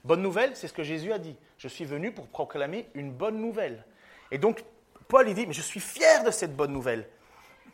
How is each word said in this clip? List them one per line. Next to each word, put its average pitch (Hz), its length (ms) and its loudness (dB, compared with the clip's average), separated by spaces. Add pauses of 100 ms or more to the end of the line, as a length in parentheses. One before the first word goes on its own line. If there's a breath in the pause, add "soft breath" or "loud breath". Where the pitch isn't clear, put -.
Bonne 165 180 2
nouvelle, 202 340 0
c'est - 120 -12
ce - 60 -16
que 165 100 -6
Jésus 160 300 -4
a 208 60 -4
dit. « 160 160 -14 (240 soft breath)
Je - 80 -12
suis 156 180 -12
venu 147 260 -6
pour 139 160 -14
proclamer 151 680 -6
une 139 160 -10
bonne 208 280 -4
nouvelle. » 202 460 -6 (460 loud breath)
Et 135 80 -2
donc, 208 240 2 (440)
Paul, 262 220 8
il 294 60 -2
dit, « 220 120 -2
Mais 156 60 -4
je 156 80 -6
suis - 180 -8
fier 160 440 6
de 226 80 2
cette 156 240 -2
bonne 139 180 0
nouvelle. 120 340 -2 (680 loud breath)